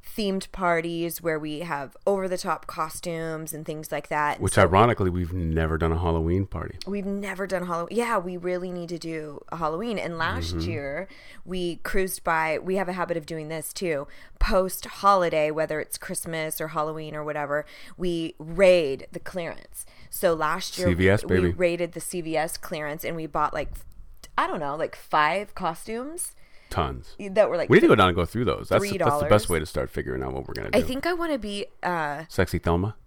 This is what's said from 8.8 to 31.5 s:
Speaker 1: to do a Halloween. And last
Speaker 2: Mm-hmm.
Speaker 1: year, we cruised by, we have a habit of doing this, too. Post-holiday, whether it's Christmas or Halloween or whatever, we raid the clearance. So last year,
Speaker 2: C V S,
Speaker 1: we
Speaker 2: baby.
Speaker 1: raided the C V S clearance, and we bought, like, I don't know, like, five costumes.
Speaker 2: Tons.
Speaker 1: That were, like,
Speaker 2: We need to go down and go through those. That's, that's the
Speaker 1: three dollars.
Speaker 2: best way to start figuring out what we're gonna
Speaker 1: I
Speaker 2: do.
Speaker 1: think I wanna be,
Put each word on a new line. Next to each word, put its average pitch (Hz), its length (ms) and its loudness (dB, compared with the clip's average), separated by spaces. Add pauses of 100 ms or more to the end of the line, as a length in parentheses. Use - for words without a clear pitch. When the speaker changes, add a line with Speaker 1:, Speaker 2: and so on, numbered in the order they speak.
Speaker 1:
to 170 80 -6
do 156 520 -8
a 160 60 -8
Halloween. 170 420 -2
And 170 200 -4
last 170 380 -2
Speaker 2:
Mm-hmm. 165 140 0
Speaker 1:
year, 151 380 -6 (360)
we 175 320 -4
cruised - 480 0
by, 160 340 2
we 185 180 -2
have 190 120 0
a 180 60 -4
habit 170 220 -2
of 156 100 -4
doing 156 220 -8
this, 156 240 -6
too. 156 340 -2 (320)
Post-holiday, 185 1120 4
whether 156 300 0
it's - 160 -8
Christmas 160 640 -6
or 156 80 -4
Halloween 156 460 -4
or 151 100 -6
whatever, 147 400 -2 (320)
we 165 420 -2
raid 165 720 6
the - 80 -8
clearance. - 680 -10 (240)
So 170 240 4
last 156 440 -2
year, 180 100 2
Speaker 2:
C 185 60 4
V 123 140 6
S, - 160 4
Speaker 1:
we - 120 2
Speaker 2:
baby. - 160 4
Speaker 1:
raided 170 400 0
the 165 80 -10
C 180 200 -6
V 160 160 -4
S 156 220 0
clearance, 151 460 -6
and 170 120 -4
we 160 100 -6
bought, 151 280 0
like, 151 160 -4 (680)
I 294 100 2
don't 302 140 -4
know, 143 160 -2
like, 160 200 -4
five 170 580 2
costumes. 226 800 -6 (360)
Speaker 2:
Tons. 65 480 -4
Speaker 1:
That 196 320 4
were, 170 60 0
like, 113 120 -2
Speaker 2:
We 139 100 10
need - 20 12
to 330 80 8
go 139 80 10
down 95 140 8
and 87 60 2
go 87 80 4
through 113 200 -2
those. 62 240 0
That's, - 20 -2
that's 98 140 6
the 202 60 -4
Speaker 1:
three - 80 -2
dollars. 147 300 2
Speaker 2:
best 104 200 6
way 85 100 4
to 78 80 0
start 69 240 -4
figuring 65 320 -4
out 65 100 -4
what 67 140 -6
we're 57 80 -8
gonna 50 180 -6
Speaker 1:
I - 80 4
Speaker 2:
do. - 60 0
Speaker 1:
think 262 180 -4
I 339 100 0
wanna 330 220 -2
be, 202 300 -6 (160)